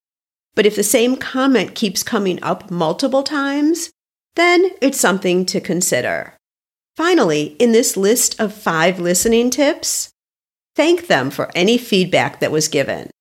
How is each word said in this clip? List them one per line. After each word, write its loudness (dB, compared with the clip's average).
But 2
if 2
the -2
same 2
comment -2
keeps -4
coming -4
up -6
multiple -2
times, -2
then 4
it's 0
something 2
to -4
consider. -2
Finally, 2
in 4
this 2
list 0
of -2
five 0
listening 2
tips, -2
thank 2
them 2
for -6
any 4
feedback 0
that -2
was -2
given. -4